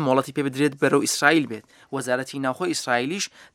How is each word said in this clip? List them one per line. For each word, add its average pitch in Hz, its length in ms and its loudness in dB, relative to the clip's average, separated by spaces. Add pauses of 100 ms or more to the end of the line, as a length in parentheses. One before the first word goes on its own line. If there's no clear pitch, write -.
مۆڵەتی 131 300 2
پێ 151 120 0
بدرێت 139 340 0
بەرەو 143 240 4
ئیسرائیل 151 460 2
بێت. 107 140 -12 (280)
وەزارەتی 131 520 -4
ناوخۆ 131 260 -2
ئیسرائیلیش 139 540 -2 (300)